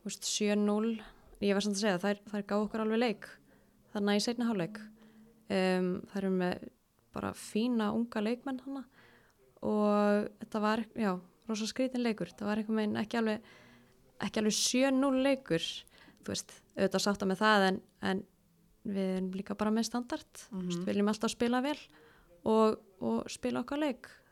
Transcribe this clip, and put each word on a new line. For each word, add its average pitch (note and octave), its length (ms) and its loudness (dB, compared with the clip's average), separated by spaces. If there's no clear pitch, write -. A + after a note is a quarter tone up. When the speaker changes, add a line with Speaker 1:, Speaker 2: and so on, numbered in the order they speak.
Speaker 1:
Þú - 40 -20
veist, - 200 -10
sjö G#3 320 2
núll, G#3+ 420 2
ég G3+ 100 2
var G3 80 2
samt G3+ 160 -2
að G3 80 -2
segja, F#3+ 140 2
þær, G3+ 260 0
þær G#3 220 -6
gáfu G#3 220 0
okkur A3 120 -6
alveg A3 180 0
leik A#3 300 -2
þarna G3+ 220 2
í G#3 40 4
seinni A#3+ 260 -2
hálfleik. G3 340 -2
Em, F#3 580 2
þær G3 160 -6
eru F#3+ 60 2
með F3+ 380 0
bara - 200 -4
fína A3 600 0
unga A3+ 300 -2
leikmenn B3 380 -4
þarna C4+ 240 -10
og G#3 640 4
þetta A3 200 -4
var, G#3+ 240 2
já, G3 220 0
rosa G#3+ 180 -2
skrítin B3 380 -2
leikur. A3 240 -2
Þetta - 180 -8
var G#3 100 0
einhvern A3 200 -2
veginn G#3+ 200 0
ekki A3+ 220 -2
alveg, A3 220 0
ekki G3+ 200 -2
alveg G#3+ 120 2
sjö B3+ 400 2
núll C4 300 4
leikur, C4 400 0
þú - 40 -12
veist, - 260 -6
auðvitað F#3+ 280 2
sátta G3+ 220 0
með F#3+ 120 0
það G#3+ 300 6
en, F#3+ 120 0
en F#3+ 200 0
við F#3+ 320 -2
erum F#3 160 -2
líka G3 240 -6
bara G#3+ 140 0
með A3 160 2
standard, B3 480 -6
þú - 280 -10
veist, F3 160 -2
Speaker 2:
Mhm. F3 60 -4
Speaker 1:
viljum G3+ 240 2
alltaf G#3+ 220 0
spila B3 320 0
vel C#4+ 160 -2
og, A3 340 4
og A3+ 300 -2
spila B3 340 -4
okkar C#4+ 140 -6
leik D4 280 -2